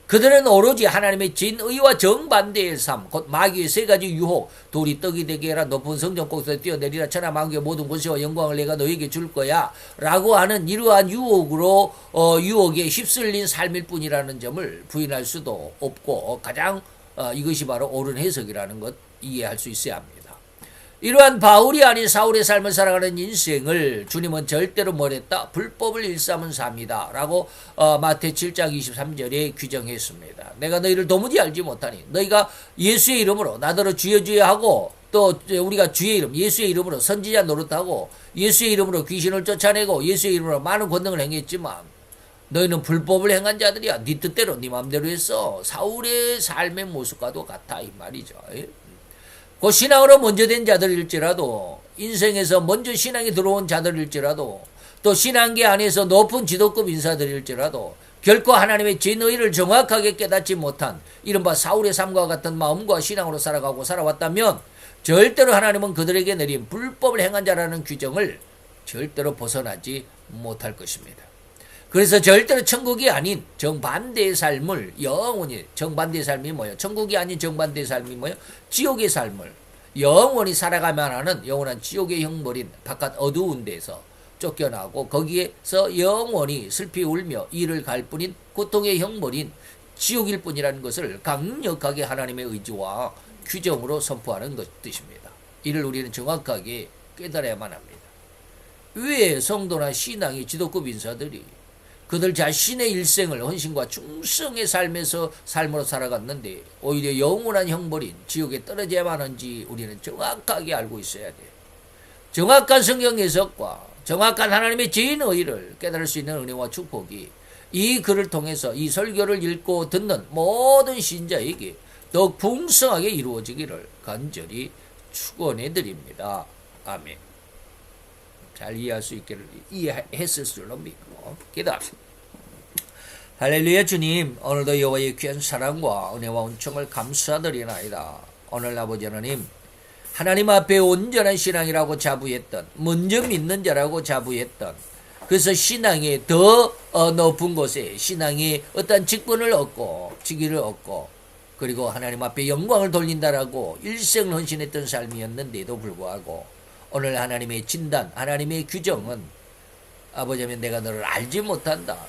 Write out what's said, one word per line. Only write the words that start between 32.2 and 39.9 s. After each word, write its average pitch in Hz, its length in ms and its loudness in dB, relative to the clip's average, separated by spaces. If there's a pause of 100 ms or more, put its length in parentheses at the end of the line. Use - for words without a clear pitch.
예수의 226 420 4
이름으로 190 380 0
나더러 175 360 0
"주여, 196 300 4
주여" 202 220 6
하고, 190 480 4 (160)
또 196 280 6 (120)
우리가 185 420 2
주의 214 240 2
이름, 135 180 0
예수의 196 360 0
이름으로 175 280 -2
선지자 208 440 2
노릇하고, 156 680 -2 (260)
예수의 214 380 2
이름으로 190 320 0
귀신을 180 400 -4
쫓아내고, 202 600 2